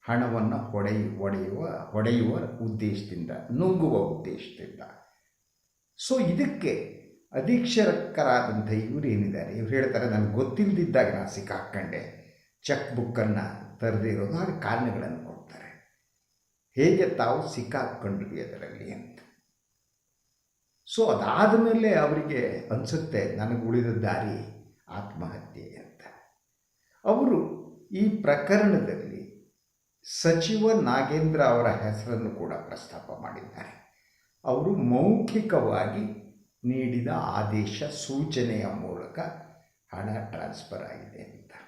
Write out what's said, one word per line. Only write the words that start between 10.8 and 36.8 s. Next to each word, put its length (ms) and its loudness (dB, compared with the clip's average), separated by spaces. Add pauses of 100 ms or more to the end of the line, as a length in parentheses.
ನಾನು 140 -4
ಸಿಕ್ಕಾಕ್ಕೊಂಡೆ, 880 -8 (480)
ಚೆಕ್ 300 -2
ಬುಕ್ಕನ್ನು 840 -4
ತರದೇ 300 0
ಇರೋದು", 240 -2
ಹಾಗೆ 280 -4
ಕಾರಣಗಳನ್ನು 640 -4
ಕೊಡ್ತಾರೆ. 760 -20 (760)
ಹೇಗೆ 340 6
ತಾವು 440 0
ಸಿಕ್ಕಾಕ್ಕೊಂಡ್ವಿ 880 -6
ಅದರಲ್ಲಿ 520 -12
ಅಂತ. 260 -16 (1800)
So 160 4
ಅದಾದ 480 4
ಮೇಲೆ 360 4
ಅವರಿಗೆ 760 0
ಅನ್ಸುತ್ತೆ, 640 -2
"ನನಗೆ 320 -2
ಉಳಿದ 180 2
ದಾರಿ 800 -2 (240)
ಆತ್ಮಹತ್ಯೆ" 760 -12
ಅಂತ. 380 -20 (1040)
ಅವರು 640 4 (240)
ಈ 300 2
ಪ್ರಕರಣದಲ್ಲಿ 1080 2 (920)
ಸಚಿವ 600 4
ನಾಗೇಂದ್ರ 600 2
ಅವರ 260 6
ಹೆಸರನ್ನು 640 -2
ಕೂಡ 220 -8
ಪ್ರಸ್ತಾಪ 680 -12
ಮಾಡಿದ್ದಾರೆ. 800 -14 (460)
ಅವರು 300 2
ಮೌಖಿಕವಾಗಿ 1300 4 (600)
ನೀಡಿದ 520 0